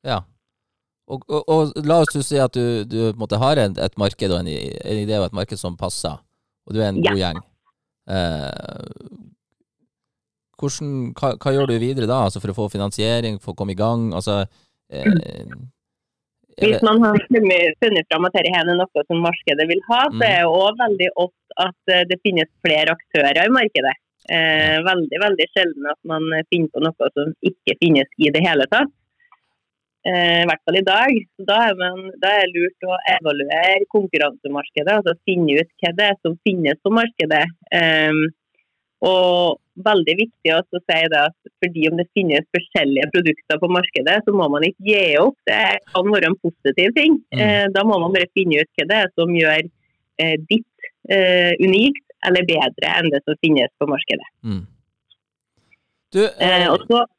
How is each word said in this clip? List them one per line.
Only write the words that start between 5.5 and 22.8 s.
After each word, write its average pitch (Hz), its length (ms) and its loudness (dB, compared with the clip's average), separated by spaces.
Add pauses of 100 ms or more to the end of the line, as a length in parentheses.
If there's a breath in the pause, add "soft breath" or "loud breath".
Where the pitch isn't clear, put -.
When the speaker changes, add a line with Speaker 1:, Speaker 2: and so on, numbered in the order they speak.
Speaker 1:
som 90 180 -8
passer, 87 460 -8 (460)
og 104 80 -8
du - 20 -2
er 104 140 0
en 92 100 -2
Speaker 2:
Ja. 87 80 2
Speaker 1:
god 98 140 -2
gjeng. 82 160 -6 (680)
Eh, 82 760 -6 (1700)
hvordan, 143 280 -8 (280)
hva, 135 240 -2
hva 139 140 -2
gjør 139 160 0
du 117 100 0
videre 123 300 -2
da, 127 160 0
altså 95 160 -6
for 98 100 -6
å 92 40 -8
få 104 160 -4
finansiering, 107 680 -4
for 92 140 -12
å - 40 -16
komme 98 160 -6
i 90 60 -8
gang? 113 360 0
Altså, 101 260 -4 (500)
eh, 67 120 -10
Speaker 2:
Mm. - 680 -4 (880)
Speaker 1:
er 202 80 2
Speaker 2:
Hvis 220 140 2
Speaker 1:
det - 40 2
Speaker 2:
man 220 160 4
har 214 160 4 (160)
funnet, 180 480 2
funnet 202 300 0
fram 160 160 0
at 185 80 -2
dette 170 180 0
her 170 160 0
er 175 80 0
noe 180 300 -2
som 170 160 -2
markedet 160 460 -2
vil 175 200 -2
ha, 240 220 2
så - 20 -12
Speaker 1:
Mm. 226 100 -2
Speaker 2:
er 208 140 2
det 175 80 2
også 190 320 2
veldig 202 400 0
ofte - 400 -6
at, 180 180 -2 (140)
eh, 180 160 2
det 180 180 -4
finnes 170 260 0 (140)
flere 156 280 2